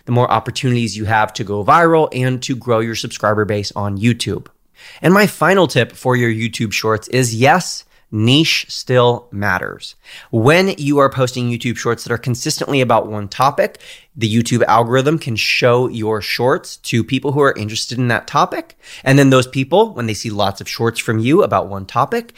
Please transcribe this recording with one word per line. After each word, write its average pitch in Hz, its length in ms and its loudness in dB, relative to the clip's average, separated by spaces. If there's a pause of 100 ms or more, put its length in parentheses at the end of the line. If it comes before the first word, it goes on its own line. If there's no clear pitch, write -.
the - 60 -4
more 120 200 2
opportunities 117 640 -2
you 107 80 -6
have 107 280 2
to 120 100 -8
go 101 200 -4
viral 160 480 4
and 127 300 -2
to 131 140 -4
grow 113 240 0
your 113 160 -4
subscriber 107 500 0
base 104 280 -4
on 101 260 -4
YouTube. 117 480 -2 (520)
And 165 140 4
my 202 140 4
final 175 400 2
tip 117 240 0
for 127 240 -2
your 120 160 0
YouTube 110 420 -4
Shorts 110 360 -2
is, 123 260 0
yes, 143 500 2 (260)
niche 127 580 2
still 123 600 0
matters. 92 640 -4 (360)
When 156 380 4 (100)
you 143 180 0
are 135 140 4
posting 123 400 -2
YouTube 120 260 -4
Shorts 117 260 -4
that 117 80 -6
are 117 60 -2
consistently 135 640 -2
about 117 240 2
one 104 220 -8
topic, 147 520 -2 (360)
the 117 120 -2
YouTube 113 360 0
algorithm 127 560 2
can 123 160 -8
show 123 520 2
your 110 320 -4
shorts 131 580 -2
to 117 260 -2
people 131 300 -2
who 143 80 0
are 139 140 2
interested 110 440 -8
in 127 80 0
that 113 180 -2
topic. - 540 -2 (240)
And 135 160 4
then 139 100 6
those 131 160 6
people, 160 480 0
when 120 140 -6
they 107 80 -4
see 110 160 -8
lots 101 280 -2
of 98 80 -14
shorts 117 320 -4
from 110 200 -2
you 143 240 4
about 101 240 0
one 98 180 -10
topic, 226 520 -4